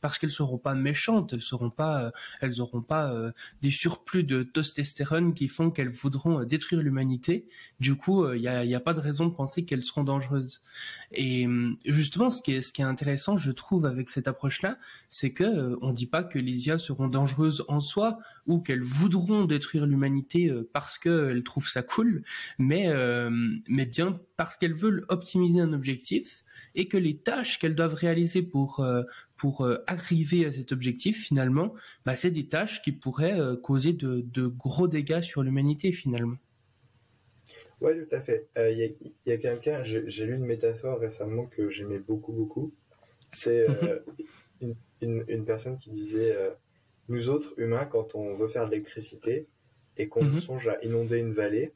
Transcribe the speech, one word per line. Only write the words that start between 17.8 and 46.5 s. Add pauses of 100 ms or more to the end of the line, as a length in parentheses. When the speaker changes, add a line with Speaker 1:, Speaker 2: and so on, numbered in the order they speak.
Speaker 1:
soi (300)
ou
qu'elles
voudront
détruire
l'humanité,
euh,
parce
qu'elles
trouvent
ça
cool, (340)
mais,
euh, (380)
mais
bien (160)
parce
qu'elles
veulent
optimiser
un
objectif (300)
et
que
les
tâches
qu'elles
doivent
réaliser
pour,
euh, (320)
pour,
euh,
arriver
à
cet
objectif,
finalement, (320)
bah,
c'est
des
tâches
qui
pourraient,
euh,
causer
de,
de
gros
dégâts
sur
l'humanité,
finalement. (1400)
Speaker 2:
Ouais,
tout
à
fait. (100)
Euh,
il
y
a,
il
y
a
quelqu'un,
j'ai,
j'ai
lu
une
métaphore
récemment
que
j'aimais
beaucoup,
beaucoup. (600)
C'est,
euh, (600)
Speaker 1:
Mhm. (260)
Speaker 2:
une, (100)
une,
une
personne
qui
disait,
euh, (580)